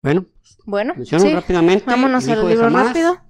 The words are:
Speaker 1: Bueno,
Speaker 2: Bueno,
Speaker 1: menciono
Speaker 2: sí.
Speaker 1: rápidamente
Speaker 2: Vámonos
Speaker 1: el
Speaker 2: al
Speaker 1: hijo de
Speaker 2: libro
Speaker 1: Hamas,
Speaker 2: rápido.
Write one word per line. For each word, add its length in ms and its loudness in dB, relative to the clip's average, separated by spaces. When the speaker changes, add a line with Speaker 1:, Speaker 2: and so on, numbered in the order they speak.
Speaker 1:
Bueno, 240 -2
Speaker 2:
Bueno, 320 -6
Speaker 1:
menciono 280 0
Speaker 2:
sí. 100 2
Speaker 1:
rápidamente 520 0
Speaker 2:
Vámonos 380 0
Speaker 1:
el 60 -2
Speaker 2:
al 80 0
Speaker 1:
hijo 80 0
de 60 2
Speaker 2:
libro 160 2
Speaker 1:
Hamas, 200 2
Speaker 2:
rápido. 300 0